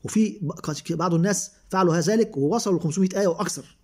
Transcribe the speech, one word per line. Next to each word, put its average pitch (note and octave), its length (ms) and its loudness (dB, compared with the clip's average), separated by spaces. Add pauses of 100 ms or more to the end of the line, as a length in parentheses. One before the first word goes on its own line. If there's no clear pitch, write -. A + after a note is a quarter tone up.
وفي G#3+ 380 0
ب-، D3 100 -4
ك-، - 420 -8
بعض E3+ 200 0
الناس F#3 380 0 (180)
فعلوا F3+ 280 2
ذلك G#3 400 2
ووصلوا F3+ 420 0
لخمسمائة F#3 400 0
آية G3+ 80 2
وأكثر. - 560 -4